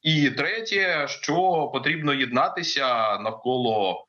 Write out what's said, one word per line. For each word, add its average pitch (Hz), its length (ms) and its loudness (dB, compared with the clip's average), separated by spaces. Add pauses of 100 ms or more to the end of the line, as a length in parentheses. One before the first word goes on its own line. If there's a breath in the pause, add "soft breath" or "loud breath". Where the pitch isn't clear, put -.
І 151 280 4
третє, 190 760 0
що 175 640 0
потрібно 147 420 0
єднатися 127 1040 0
навколо 110 920 -2